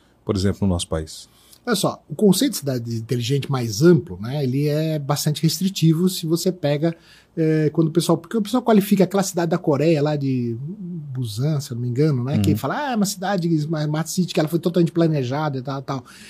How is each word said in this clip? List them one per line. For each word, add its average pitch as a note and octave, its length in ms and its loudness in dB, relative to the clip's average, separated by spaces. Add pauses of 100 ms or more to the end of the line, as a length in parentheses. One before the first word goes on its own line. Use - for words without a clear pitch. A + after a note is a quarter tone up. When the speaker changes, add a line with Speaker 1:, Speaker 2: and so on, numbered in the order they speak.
(240)
Speaker 1:
por G#2 120 0
exemplo, F#2+ 260 0
no G2+ 60 2
nosso F2 180 0
país? - 420 -8 (380)
Speaker 2:
Olha A#3+ 80 0
só, C#3 340 -2
o D#3 60 -10
conceito G#3 380 4
de - 60 -8
cidade B2 360 -4
inteligente A#2+ 560 -2
mais A#2+ 320 -2
amplo, D#3 380 6
né, C3 240 -4
ele C3+ 240 0
é D#3 320 -2
bastante C#3+ 420 -2
restritivo E3 640 2
se F3+ 160 -6
você E3+ 280 -2
pega, D3+ 440 -2 (400)
é, D#3 340 2
quando E3 180 2
o - 20 -2
pessoal, D#3 260 2
porque - 200 -6
o A#3 40 2
pessoal A#3+ 220 -2
qualifica G3+ 400 4
aquela F#3 220 2
cidade E3+ 260 -2
da F3 80 0
Coreia, D3+ 420 2
lá D3+ 140 0
de B2+ 460 -2
Busan, D3 960 -6
se C3+ 140 -8
eu - 20 -8
não A#2 80 -6
me B2 60 -4
engano, C3 340 2
né, C3 140 -2
Speaker 1:
Uhum. G#2+ 60 2
Speaker 2:
que D3 120 4
fala, D3 220 -2 (100)
"Ah, C4+ 60 -2
é A#3 40 -2
uma G#3 80 2
cidade F#3 480 -2
smart D3+ 560 -2
city, F3+ 240 -2
que - 60 0
ela E3+ 100 2
foi E3+ 120 0
totalmente F3 320 2
planejada D3+ 640 0
e B2+ 40 -8
tal, C#3 200 -8
tal." C3+ 220 -8 (260)